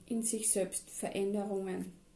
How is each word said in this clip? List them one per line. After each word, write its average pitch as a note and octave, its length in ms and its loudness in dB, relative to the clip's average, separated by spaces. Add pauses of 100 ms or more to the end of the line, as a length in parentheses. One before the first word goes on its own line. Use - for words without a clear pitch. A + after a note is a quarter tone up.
in A3+ 160 0
sich A3 280 2
selbst - 400 2
Veränderungen G3 1000 -2 (240)